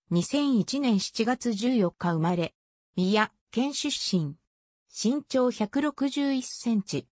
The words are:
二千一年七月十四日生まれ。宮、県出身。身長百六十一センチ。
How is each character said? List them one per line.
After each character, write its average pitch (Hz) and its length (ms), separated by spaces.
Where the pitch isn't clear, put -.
二 175 140
千 277 340
一 254 220
年 233 220
七 - 240
月 240 280
十 240 220
四 180 160
日 175 220
生 160 60
ま 170 180
れ。 170 180
宮、 208 360
県 269 220
出 294 160
身。 156 460
身 277 360
長 247 260
百 220 300
六 285 280
十 277 240
一 254 140
セ - 260
ン 202 100
チ。 - 320